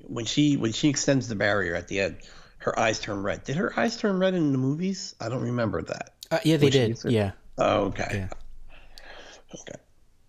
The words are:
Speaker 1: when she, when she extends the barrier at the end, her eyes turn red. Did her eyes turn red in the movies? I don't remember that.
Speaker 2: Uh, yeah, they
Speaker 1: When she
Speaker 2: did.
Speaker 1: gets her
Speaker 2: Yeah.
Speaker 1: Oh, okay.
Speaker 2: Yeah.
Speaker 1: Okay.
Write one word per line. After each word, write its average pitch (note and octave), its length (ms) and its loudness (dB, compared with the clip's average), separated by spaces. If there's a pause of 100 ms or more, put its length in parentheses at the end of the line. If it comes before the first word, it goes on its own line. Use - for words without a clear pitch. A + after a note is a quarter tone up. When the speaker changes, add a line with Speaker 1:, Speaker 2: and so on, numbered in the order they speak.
Speaker 1:
when A#2+ 220 -6
she, D3 300 4
when A2+ 160 2
she - 160 0
extends C3+ 400 2
the A2+ 80 -4
barrier G2 400 2
at E2+ 140 -6
the G2 100 -2
end, F2+ 180 0 (420)
her - 200 -2
eyes A2 200 2
turn G#2 220 -6
red. F#2 220 -4
Did C#3 140 -4
her - 200 -2
eyes A#3 200 0
turn G3 200 0
red F#3 160 2
in D3+ 200 2
the C3 40 2
movies? D#3+ 640 -2
I A2+ 80 -8
don't A#2+ 160 -4
remember A2+ 380 0
that. - 320 -8 (180)
Speaker 2:
Uh, D#3+ 140 2
yeah, D#3 100 6
they D3 120 6
Speaker 1:
When C3 40 4
she C3+ 80 6
Speaker 2:
did. A#2 80 4
Speaker 1:
gets A#2 160 -4
her - 60 -2
Speaker 2:
Yeah. G#2 220 2 (260)
Speaker 1:
Oh, G2+ 300 4
okay. - 260 -4
Speaker 2:
Yeah. F#2+ 140 -2 (1300)
Speaker 1:
Okay. - 260 -16 (500)